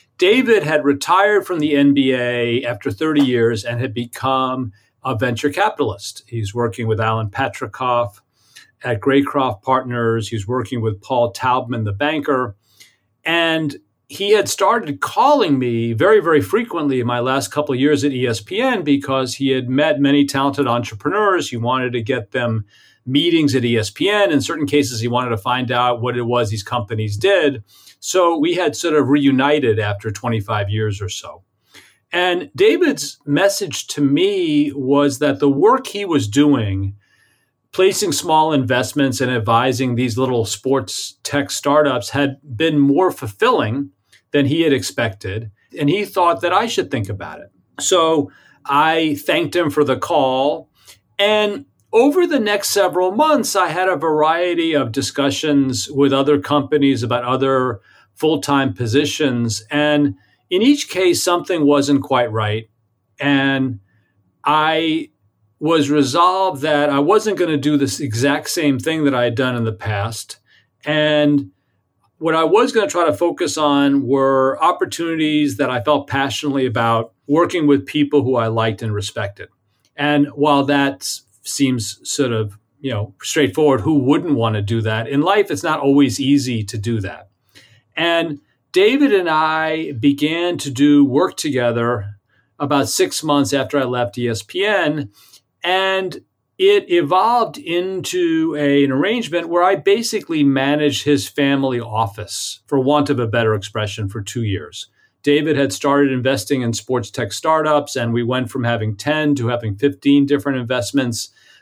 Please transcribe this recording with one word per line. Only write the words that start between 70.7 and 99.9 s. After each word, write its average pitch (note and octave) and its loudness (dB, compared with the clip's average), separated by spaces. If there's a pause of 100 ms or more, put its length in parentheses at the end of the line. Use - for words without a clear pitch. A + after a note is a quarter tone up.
And D3+ 2 (680)
what D#3+ 0
I E3 2
was G#3 4
gonna G#3+ 2
try E3+ 0
to D3+ 2
focus D#3+ -2
on C#3 2
were C3+ 2
opportunities D#3 0
that C3+ 0
I B2 -2
felt C#3+ 0
passionately C3+ -2
about, A#2 0 (140)
working E3 2
with C#3 4
people C#3+ 0
who B2+ 0
I A2+ 0
liked A2+ -2
and A2 -4
respected. G2+ -8 (460)
And D3 2
while C#3+ 2
that C#3 0
s-, - -10 (180)
seems B2+ -2 (100)
sort C3 -2
of, A2 -4 (220)
you C3+ -8
know, G#2 -6
straightforward, C#3 2
who D3 2
wouldn't D3 2
wanna A2 0
do A2+ -2
that? A2 -2
In C#3 -2
life, G3 2
it's D#3 -6
not D#3 -2
always C#3 4
easy B2+ 0
to G2+ -10
do G#2+ -2
that. - -10 (640)
And E3 0 (340)
David B3 4
and F#3 2
I D#3+ 0
began D3 0
to C#3+ -8
do C#3+ 4
work C#3+ 2
together A#2 -2 (460)
about C#3+ 2
six - -2
months C#3+ 2
after C3+ 0
I C3 0
left B2 -4
E A#2+ -2
S A2+ -4
P F#3 -4
N, D#3 0 (540)
and F#3+ -2 (380)
it G3 4
evolved F#3 2
into E3+ -2
a, C#3+ 2
an C3+ 0
arrangement E3+ -2
where F3 2
I F#3+ 4
basically G3 0